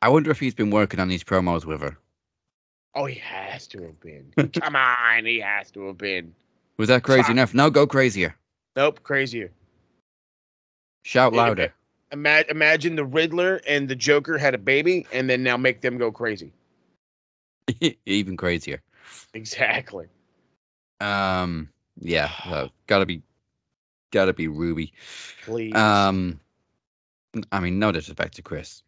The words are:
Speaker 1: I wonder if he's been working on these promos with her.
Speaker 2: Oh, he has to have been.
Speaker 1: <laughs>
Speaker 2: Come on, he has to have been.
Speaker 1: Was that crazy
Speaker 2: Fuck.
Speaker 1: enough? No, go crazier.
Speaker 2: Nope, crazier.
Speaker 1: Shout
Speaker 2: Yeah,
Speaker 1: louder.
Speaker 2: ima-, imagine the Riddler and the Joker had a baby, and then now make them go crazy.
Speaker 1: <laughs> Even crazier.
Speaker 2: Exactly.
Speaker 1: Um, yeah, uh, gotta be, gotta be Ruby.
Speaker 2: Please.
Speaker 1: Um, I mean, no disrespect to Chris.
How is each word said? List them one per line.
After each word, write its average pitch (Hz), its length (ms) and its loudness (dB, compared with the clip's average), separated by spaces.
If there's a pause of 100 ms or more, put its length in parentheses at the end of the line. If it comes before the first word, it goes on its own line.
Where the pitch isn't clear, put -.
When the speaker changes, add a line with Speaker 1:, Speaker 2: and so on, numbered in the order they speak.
Speaker 1:
I 117 80 6
wonder 151 200 6
if 143 100 0
he's 127 140 -2
been 104 160 0
working 101 300 2
on 92 80 -2
these 90 160 -2
promos 87 420 0
with 78 160 -6
her. 73 160 -8 (1000)
Speaker 2:
Oh, 139 100 -4
he 127 140 -8
has - 480 -14
to 95 160 -18
have 80 160 -18
been. 73 360 -20
Speaker 1:
<laughs> 156 260 -2
Speaker 2:
Come 151 140 -4
on, 120 500 2
he 117 140 -2
has 101 320 -6
to 98 160 -12
have 95 100 -12
been. 92 360 -6 (440)
Speaker 1:
Was 110 120 0
that 123 140 4
crazy 131 200 6
Speaker 2:
Fuck. 120 80 2
Speaker 1:
enough? 123 220 2
No, 143 160 6
go 143 180 6
crazier. 107 480 0 (400)
Speaker 2:
Nope, 147 280 0
crazier. 120 480 -4 (1500)
Speaker 1:
Shout 123 300 4
Speaker 2:
Yeah, 117 80 4
Speaker 1:
louder. 92 320 0 (380)
Speaker 2:
ima-, 151 380 4
imagine 156 460 2
the 147 100 -2
Riddler 165 600 0
and 143 200 0
the 135 80 -4
Joker 147 420 2
had 139 160 2
a 120 60 -4
baby, 151 520 2
and 131 180 -2
then 127 140 0
now 123 140 2
make 127 240 0
them 123 160 -4
go 117 140 -2
crazy. 104 400 -8 (1300)
Speaker 1:
<laughs> 160 240 -4
Even 95 320 -2
crazier. 87 440 -4 (520)
Speaker 2:
Exactly. 110 760 -6 (920)
Speaker 1:
Um, 92 680 -2 (320)
yeah, 78 300 -2 (140)
uh, 76 220 -6 (200)
gotta 98 180 2
be, 82 160 -8 (880)
gotta 95 220 2
be 82 140 -4
Ruby. 78 440 -6 (540)
Speaker 2:
Please. 110 300 -8
Speaker 1:
Um, 98 640 2 (1120)
I 98 100 -2
mean, 90 180 -2
no 107 120 2
disrespect 82 440 -8
to - 60 -18
Chris. - 460 -14